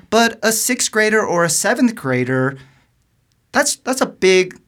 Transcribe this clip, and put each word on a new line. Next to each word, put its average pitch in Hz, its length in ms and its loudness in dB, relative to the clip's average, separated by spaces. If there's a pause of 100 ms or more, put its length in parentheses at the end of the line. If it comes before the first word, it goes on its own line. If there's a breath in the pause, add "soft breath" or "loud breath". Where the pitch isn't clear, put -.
But 226 320 0
a 220 100 0
sixth 240 400 -4
grader 214 320 2
or 170 200 0
a 170 60 0
seventh 226 440 0
grader, 131 640 -2 (920 loud breath)
that's, 285 240 0
that's 262 260 -6
a 262 60 0
big 185 600 2